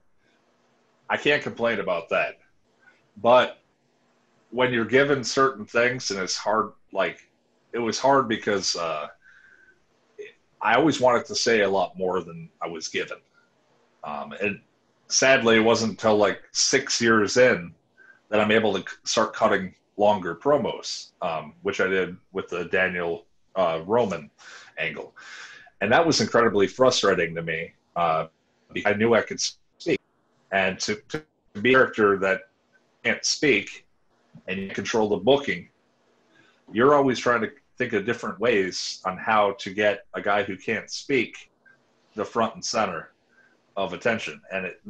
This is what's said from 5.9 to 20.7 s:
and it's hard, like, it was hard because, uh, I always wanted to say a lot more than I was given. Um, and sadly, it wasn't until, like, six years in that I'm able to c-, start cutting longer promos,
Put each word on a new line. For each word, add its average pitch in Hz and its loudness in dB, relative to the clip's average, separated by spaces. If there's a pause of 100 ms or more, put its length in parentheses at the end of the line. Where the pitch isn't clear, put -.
and 98 -4
it's 90 -4
hard, 104 -2 (200)
like, 92 -4 (440)
it 113 -4
was 113 -2
hard 135 4
because, 101 -2
uh, 80 -6 (1500)
I - 2
always 139 2
wanted 120 4
to 107 -10
say 113 2
a 95 2
lot 95 -2
more 92 -2
than 82 -16 (140)
I 85 -6
was 82 -10
given. 90 -8 (840)
Um, 73 -10
and 101 -4 (480)
sadly, 120 4
it 113 6
wasn't 113 2
until, 107 2
like, 101 2 (100)
six - 0
years 113 4
in 104 4 (560)
that 107 2
I'm 107 2
able 107 4
to 95 -2
c-, - -12
start - 0
cutting 98 0 (220)
longer 98 2
promos, - -2 (100)